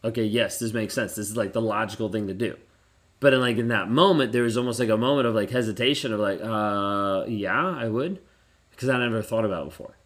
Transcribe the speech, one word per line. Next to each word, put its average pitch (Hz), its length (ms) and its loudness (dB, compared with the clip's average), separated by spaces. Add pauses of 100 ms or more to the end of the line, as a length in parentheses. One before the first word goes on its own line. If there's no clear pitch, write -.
Okay, 113 220 -2
yes, 107 340 0
this 110 140 -4
makes 110 200 -4
sense. 107 220 -4
This 104 140 -6
is, 110 80 -6
like, 101 160 -2
the - 80 -2
logical 107 480 -2
thing 104 180 -2
to 95 80 -6
do." 104 200 -4 (680)
But 139 100 8
in, 127 60 4
like, 120 180 2
in 117 120 0
that 101 200 0
moment, 143 440 4
there 120 100 4
was 117 140 2
almost, 123 220 -2
like, 117 100 2
a 110 80 4
moment 127 300 2
of, 113 60 0
like, 101 160 0
hesitation 120 640 0
of, 104 60 -2
like, 98 240 0
"Uh, 101 840 0
yeah, 107 420 -2 (140)
I 113 40 -4
would," 143 320 -2 (580)
'cause 127 120 -2
I 127 100 2
never 113 240 0
thought 113 220 -2
about 87 180 -4
it 71 60 -10
before - 360 -18